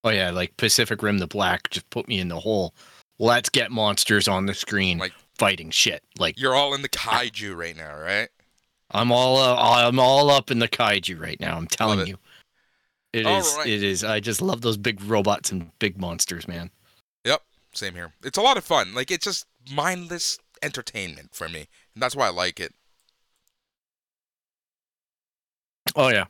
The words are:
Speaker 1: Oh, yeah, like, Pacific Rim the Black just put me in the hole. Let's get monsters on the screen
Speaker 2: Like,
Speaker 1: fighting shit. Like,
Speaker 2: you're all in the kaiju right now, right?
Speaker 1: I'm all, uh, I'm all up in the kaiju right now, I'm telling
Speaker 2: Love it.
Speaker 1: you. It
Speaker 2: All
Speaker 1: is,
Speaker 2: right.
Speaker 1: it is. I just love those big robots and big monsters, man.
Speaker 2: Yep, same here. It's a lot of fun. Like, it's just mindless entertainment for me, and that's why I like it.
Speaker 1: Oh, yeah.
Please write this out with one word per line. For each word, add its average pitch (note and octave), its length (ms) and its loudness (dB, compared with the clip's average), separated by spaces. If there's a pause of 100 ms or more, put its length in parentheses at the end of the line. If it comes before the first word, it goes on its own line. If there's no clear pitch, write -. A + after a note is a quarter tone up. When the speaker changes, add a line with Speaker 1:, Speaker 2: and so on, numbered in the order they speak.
Speaker 1:
Oh, A2+ 60 2
yeah, F#2+ 200 2
like, F2+ 260 -4
Pacific A2+ 460 2
Rim G#2 160 2
the F2+ 80 -2
Black F#2 440 -2
just - 200 -12
put - 180 -6
me G#2+ 100 -2
in F2+ 100 -4
the E2 120 -8
hole. G2+ 340 0 (440)
Let's A#2+ 320 2
get A2+ 200 0
monsters G#2 560 2
on F#2+ 200 2
the G2 80 -2
screen F#2+ 440 -2
Speaker 2:
Like, F#2 140 -4 (260)
Speaker 1:
fighting F2 320 0
shit. - 320 0 (160)
Like, F#2+ 220 -2
Speaker 2:
you're C3 160 2
all C#3+ 180 2
in C#3 80 -6
the C#3 60 -6
kaiju A2 680 -4
right E2+ 200 -8
now, D#2 200 -14
right? F#2+ 320 -2 (640)
Speaker 1:
I'm A#2 220 2
all, B2+ 260 4
uh, B2+ 180 4 (300)
I'm B2 140 4
all C3+ 280 6
up C#3 220 4
in A#2+ 80 2
the A#2 100 2
kaiju G2 520 0
right E2 200 -10
now, E2 160 -4
I'm E2+ 120 -8
telling G#2+ 320 0
Speaker 2:
Love F#2 80 -2
it. - 20 -8
Speaker 1:
you. F#2 80 -14 (920)
It A2+ 140 0
Speaker 2:
All F3+ 120 2
Speaker 1:
is, E3+ 180 0
Speaker 2:
right. D3+ 120 -4
Speaker 1:
it G#2 140 0
is. F#2+ 200 0
I G#2+ 180 0
just G#2 220 -4
love F#3 200 -2
those A2+ 140 0
big G2+ 280 -4
robots G#2 480 2
and F2 260 -8
big G2 200 -2
monsters, E2+ 500 -6
man. E2+ 220 -10 (540)
Speaker 2:
Yep, C#3 180 0 (320)
same F#2+ 200 -8
here. F2 180 -14 (120)
It's C3+ 140 -6
a G3+ 40 2
lot B3+ 160 4
of F3 60 -8
fun. G#2 280 0
Like, B2+ 200 -6
it's E3+ 120 -4
just F#3+ 220 -6 (260)
mindless F3 680 -4 (240)
entertainment F#2+ 680 -10
for E2 160 -12
me, D#2 200 -12 (260)
and A2 80 -4
that's B2+ 140 -2
why C3 100 2
I G2 40 2
like F2+ 280 -2
it. F2+ 160 -10 (3250)
Speaker 1:
Oh, C3+ 140 4
yeah. G#2 220 4